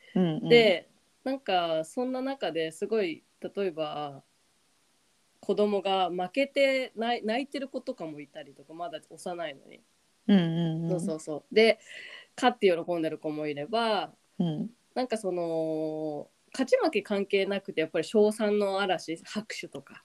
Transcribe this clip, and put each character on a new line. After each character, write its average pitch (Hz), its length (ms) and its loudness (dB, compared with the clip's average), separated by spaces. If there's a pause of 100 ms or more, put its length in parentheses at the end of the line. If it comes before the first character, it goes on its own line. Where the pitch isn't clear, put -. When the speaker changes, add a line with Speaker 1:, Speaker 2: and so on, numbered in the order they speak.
(160)
Speaker 1:
う 190 40 4
ん 185 40 4 (140)
う - 80 -6
ん。 170 40 -2
Speaker 2:
で、 226 400 6 (340)
な 262 100 -2
ん 269 60 -6
か、 170 460 0
そ 247 180 -6
ん 254 80 -2
な 254 100 -4
中 262 300 -4
で 160 200 -2
す 202 160 -6
ご 220 160 0
い、 160 200 -4 (180)
例 196 240 -4
え 185 60 -2
ば、 147 520 -8 (1160)
子 - 140 -2
供 202 300 2
が 190 260 2
負 180 220 -4
け 277 160 2
て 269 480 2
泣 233 260 -2
い-、 - 40 -10
泣 233 180 -2
い - 40 -8
て 285 120 -8
る 262 80 -6
子 262 120 -10
と 254 140 -8
か 170 140 -10
も 151 120 -10
い 143 80 -14
た 156 140 -16
り 143 120 -18
と 139 100 -20
か、 156 100 -20
ま 170 160 -8
だ 156 180 -10
幼 170 420 -8
い 139 60 -10
の - 140 -20
に。 - 120 -20 (460)
Speaker 1:
う 208 80 8
ん 185 40 8
う - 20 6 (380)
ん 165 60 -4
う - 20 -2
ん。 - 20 -2
Speaker 2:
そ 180 60 0
う 170 40 -2
そ 165 160 -4
う 160 40 -10
そ 151 320 -8
う。 - 40 -12
で、 220 220 8 (580)
勝 240 200 2
っ - 20 -16
て 185 180 6 (100)
喜 175 100 -2
ん 160 80 -2
で 156 80 0
る 151 80 -8
子 156 100 -6
も 151 160 -4
い 151 80 -4
れ 143 140 -6
ば、 214 440 0 (280)
Speaker 1:
う 185 40 2
ん。 165 260 -2 (260)
Speaker 2:
な 247 80 0
ん 254 40 -2
か 220 100 -2
そ 190 140 -4
の、 156 1000 -4 (240)
勝 - 160 -2
ち 523 80 6
負 415 120 2
け 208 120 2
関 202 240 0
係 196 200 2
な 196 140 -2
く - 140 -10
て、 160 80 0
や 160 60 0
っ - 20 -18
ぱ 170 100 0
り 160 60 0
称 214 260 4
賛 208 280 0
の 196 200 0
嵐、 170 460 0
拍 - 340 -8
手 170 80 -10
と - 140 -12
か。 - 240 -20